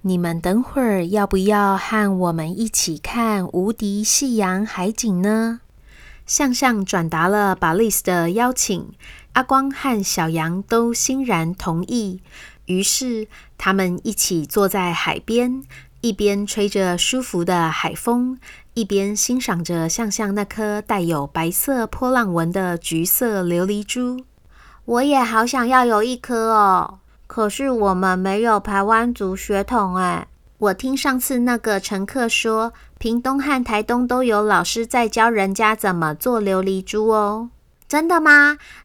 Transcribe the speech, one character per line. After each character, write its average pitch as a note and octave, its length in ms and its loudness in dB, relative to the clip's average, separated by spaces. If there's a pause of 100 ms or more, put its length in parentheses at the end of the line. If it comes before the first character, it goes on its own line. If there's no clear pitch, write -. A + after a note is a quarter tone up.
你 F#3 160 0
们 E3+ 240 -2
等 G3 200 2
会 C4 200 -2
儿 G3 240 2
要 G3+ 200 0
不 G3 120 0
要 G3+ 400 4
和 G3+ 420 0
我 F3 140 2
们 E3 260 -4
一 A3+ 80 0
起 D#3+ 300 -2
看 G#3+ 560 -2
无 F#3+ 180 0
敌 G#3 320 -2
夕 B3+ 320 0
阳 F#3+ 300 0
海 G3 260 -4
景 G3 300 -2
呢？ A3+ 400 0 (640)
向 C4+ 280 0
向 A#3+ 300 2
转 E3+ 260 -2
达 E3 200 2
了 G3+ 260 2
巴 E3 180 0
利 A3 160 2
斯 - 140 -2
的 F3 280 0
邀 A#3+ 200 2
请， - 400 -4 (400)
阿 B3+ 100 2
光 C4+ 300 2
和 A#3 320 -2
小 E3 240 -2
杨 E3 340 -2
都 A#3 320 2
欣 C4+ 300 -2
然 F3 320 0
同 E3+ 300 -2
意， G#3 340 -4 (460)
于 F#3 180 -2
是 A3+ 460 -2 (280)
他 - 140 0
们 F#3 320 0
一 A3+ 80 -4
起 D#3+ 340 -2
坐 G3+ 220 2
在 F#3 240 -2
海 E3 260 -4
边， B3 460 -2 (380)
一 A#3 100 -2
边 G3+ 340 0
吹 G3+ 220 -2
着 F#3 300 0
舒 B3+ 240 0
服 F3 240 -2
的 E3+ 240 2
海 - 240 -4
风， B3 440 -2 (380)
一 A#3 80 -2
边 G3+ 320 0
欣 B3 240 0
赏 F3 240 -2
着 E3 240 -2
向 G#3+ 220 -2
向 G3+ 240 -2
那 G#3 100 0
颗 G#3 380 -4
带 G#3 200 -2
有 D#3 260 -2
白 E3 240 -2
色 B3 340 -2
波 B3+ 240 -4
浪 A#3 240 0
纹 E3 180 0
的 F3+ 260 -2
橘 E3 280 -2
色 G#3 380 -2
琉 F3 220 0
璃 G#3 180 -4
珠。 B3 420 -6 (600)
“我 A#3+ 180 0
也 C#4 200 4
好 A3+ 220 2
想 A#3+ 220 -2
要 B3+ 180 4
有 G#3+ 160 4
一 B3 160 -2
颗 A3+ 360 -2
哦， F#3+ 460 4 (280)
可 A3 200 -2
是 C4+ 220 -2
我 G#3 240 2
们 F#3 240 2
没 F#3+ 240 0
有 A3 180 2
排 G3 220 -2
湾 A3+ 320 2
族 F#3+ 220 -4
血 G3 280 -2
统 G3+ 340 -2
哎。 F3 300 -2 (300)
”“我 G3+ 160 2
听 C4 240 -4
上 C4 220 0
次 B3 200 -2
那 A#3+ 180 2
个 G#3 220 0
乘 G3 260 -4
客 A#3+ 220 -2
说， A3+ 460 0 (240)
屏 A#3 240 -2
东 C4+ 180 -2
和 C4+ 240 0
台 A3 200 -2
东 A#3+ 240 0
都 B3 160 0
有 G#3+ 180 2
老 G3 220 4
师 A3+ 240 -4
在 A#3+ 200 2
教 A3+ 220 4
人 G3 240 0
家 G#3+ 220 2
怎 G3 200 0
么 D#3 200 -2
做 A#3 260 0
琉 F#3+ 220 0
璃 F#3+ 180 -2
珠 G#3+ 280 -2
哦。 G#3+ 400 0 (380)
”“真 D#4+ 200 0
的 E4+ 120 4
吗？ D4 380 8 (280)